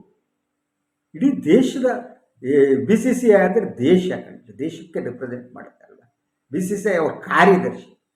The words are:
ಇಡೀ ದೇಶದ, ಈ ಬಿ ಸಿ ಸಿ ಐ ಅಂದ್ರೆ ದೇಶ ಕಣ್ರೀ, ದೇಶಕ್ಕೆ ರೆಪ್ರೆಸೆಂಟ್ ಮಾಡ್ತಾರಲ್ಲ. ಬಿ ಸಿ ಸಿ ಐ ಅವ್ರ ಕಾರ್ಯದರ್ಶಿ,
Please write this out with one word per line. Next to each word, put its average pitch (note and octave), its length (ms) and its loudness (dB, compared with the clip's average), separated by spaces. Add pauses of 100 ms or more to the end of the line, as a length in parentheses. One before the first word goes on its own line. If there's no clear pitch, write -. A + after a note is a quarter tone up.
(1160)
ಇಡೀ G3 280 -2
ದೇಶದ, A#3+ 420 2 (580)
ಈ C3+ 420 2
ಬಿ A3 120 2
ಸಿ A#3+ 160 -2
ಸಿ B3 140 -2
ಐ G3 140 6
ಅಂದ್ರೆ F#3+ 360 -2
ದೇಶ F3 340 2
ಕಣ್ರೀ, - 420 -14
ದೇಶಕ್ಕೆ D#3 460 -12
ರೆಪ್ರೆಸೆಂಟ್ B2 560 -14
ಮಾಡ್ತಾರಲ್ಲ. - 480 -20 (480)
ಬಿ D#3 100 -6
ಸಿ G3 160 -6
ಸಿ G#3 120 -4
ಐ F#3 60 -2
ಅವ್ರ D#3 180 -2
ಕಾರ್ಯದರ್ಶಿ, - 800 0 (220)